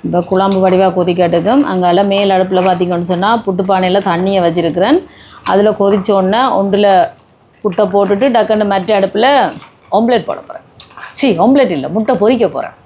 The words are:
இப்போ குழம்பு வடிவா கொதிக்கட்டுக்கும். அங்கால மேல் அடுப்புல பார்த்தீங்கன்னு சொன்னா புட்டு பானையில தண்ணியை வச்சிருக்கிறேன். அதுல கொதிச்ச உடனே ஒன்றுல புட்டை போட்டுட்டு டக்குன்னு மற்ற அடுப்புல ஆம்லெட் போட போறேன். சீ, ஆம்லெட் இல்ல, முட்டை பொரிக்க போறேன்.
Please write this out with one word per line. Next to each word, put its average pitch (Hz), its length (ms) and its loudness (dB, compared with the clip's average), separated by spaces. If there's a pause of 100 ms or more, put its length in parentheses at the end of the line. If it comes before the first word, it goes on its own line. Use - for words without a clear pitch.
இப்போ 175 220 0
குழம்பு 190 340 0
வடிவா 185 240 2 (120)
கொதிக்கட்டுக்கும். 175 720 0
அங்கால 180 300 2 (100)
மேல் 196 240 0
அடுப்புல 185 320 0
பார்த்தீங்கன்னு 175 420 -2
சொன்னா 185 180 0 (180)
புட்டு 190 240 -2
பானையில 185 280 0 (120)
தண்ணியை 185 360 0
வச்சிருக்கிறேன். 175 520 0 (540)
அதுல 202 280 4
கொதிச்ச 196 280 0 (120)
உடனே 196 200 0 (200)
ஒன்றுல 196 280 0 (760)
புட்டை 208 280 0
போட்டுட்டு 202 340 0 (100)
டக்குன்னு 214 360 0
மற்ற 190 180 -4 (100)
அடுப்புல 196 260 0 (680)
ஆம்லெட் 226 320 0
போட - 200 -8
போறேன். - 160 -16 (540)
சீ, 277 100 0 (160)
ஆம்லெட் 254 320 2
இல்ல, 135 200 -6
முட்டை 220 260 -2
பொரிக்க 226 320 2
போறேன். 123 200 -8 (120)